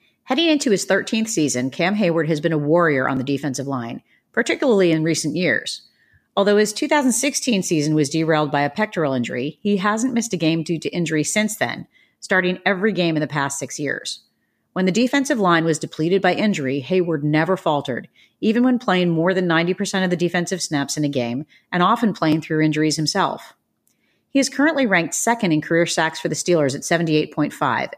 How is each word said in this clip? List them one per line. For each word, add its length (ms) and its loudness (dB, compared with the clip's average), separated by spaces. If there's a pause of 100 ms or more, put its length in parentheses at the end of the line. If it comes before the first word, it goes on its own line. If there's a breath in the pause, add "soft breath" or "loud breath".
(260)
Heading 240 2
into 200 2
his 140 2
thirteenth 460 0
season, 400 0
Cam 260 0
Heyward 320 2
has 140 0
been 100 0
a 60 0
warrior 500 2
on 120 0
the 40 -4
defensive 440 -4
line, 360 -8 (300)
particularly 580 2
in 140 2
recent 320 -2
years. 460 -2 (520 soft breath)
Although 220 4
his 160 2
two 160 -4
thousand 240 2
sixteen 500 -2
season 320 0
was 140 2
derailed 420 0
by 120 0
a 60 0
pectoral 440 -2
injury, 480 -4
he 160 0
hasn't 360 -2
missed 200 -2
a 40 -4
game 240 0
due 180 -4
to 100 -6
injury 340 -2
since 320 -2
then, 320 -6 (320 soft breath)
starting 460 0
every 260 0
game 240 0
in 60 0
the 60 -2
past 300 -4
six 220 -10
years. 440 -6 (500)
When 120 0
the 60 2
defensive 480 0
line 260 4
was 140 0
depleted 420 0
by 140 2
injury, 440 0
Heyward 440 0
never 340 2
faltered, 500 -2 (320 soft breath)
even 240 2
when 140 4
playing 320 0
more 240 2
than 140 0
ninety 260 2
percent 320 -2
of 60 -2
the 40 2
defensive 460 -2
snaps 340 -4
in 80 -2
a 60 0
game, 380 -4 (240 soft breath)
and 100 0
often 320 2
playing 280 2
through 200 0
injuries 340 2
himself. 580 -2 (760)
He 80 0
is 100 4
currently 380 2
ranked 300 0
second 360 0
in 80 4
career 280 2
sacks 320 -2
for 100 -4
the 60 -2
Steelers 400 0
at 100 -10
seventy-eight 480 2
point 180 0
five 460 -2